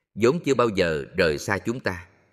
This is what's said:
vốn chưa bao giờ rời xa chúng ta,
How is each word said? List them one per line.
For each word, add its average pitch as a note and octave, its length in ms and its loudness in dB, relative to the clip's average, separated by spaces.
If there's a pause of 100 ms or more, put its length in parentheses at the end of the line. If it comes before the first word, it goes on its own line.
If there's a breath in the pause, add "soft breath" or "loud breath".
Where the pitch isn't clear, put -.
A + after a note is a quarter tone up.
(160)
vốn B2 300 2
chưa C#3 80 2
bao B2 160 2
giờ E2+ 360 0 (120)
rời D#2+ 200 2
xa G2+ 200 -2
chúng A#2 220 -6
ta, F2 280 -6 (260)